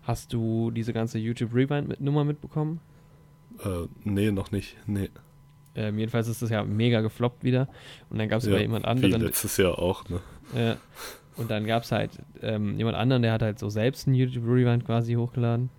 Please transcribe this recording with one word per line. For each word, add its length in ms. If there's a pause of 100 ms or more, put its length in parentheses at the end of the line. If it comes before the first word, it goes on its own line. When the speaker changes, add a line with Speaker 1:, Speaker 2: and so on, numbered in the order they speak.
Speaker 1:
Hast 300
du 380
diese 220
ganze 260
YouTube 360
Rewind 340
mit, 120
Nummer 240
mitbekommen? 560 (800)
Speaker 2:
Äh, 240 (180)
nee, 260
noch 220
nicht. 240 (100)
Nee. 240 (640)
Speaker 1:
Ähm, 240
jedenfalls 300
ist 140
das 80
ja 140
mega 360
gefloppt 440
wieder. 240 (420)
Und 80
dann 100
gab's 160
Speaker 2:
Ja, 80
Speaker 1:
bei 100
jemand 220
Speaker 2:
wie 40
Speaker 1:
anderen 340
Speaker 2:
letztes 340
Jahr 220
auch, 300
ne? 120 (340)
Speaker 1:
Ja. 220 (600)
Und 140
dann 140
gab's 280
halt, 180 (320)
ähm, 340
jemand 200
anderen, 260
der 100
hat 80
halt 200
so 100
selbst 360
einen 100
YouTube 300
Rewind 380
quasi 300
hochgeladen. 640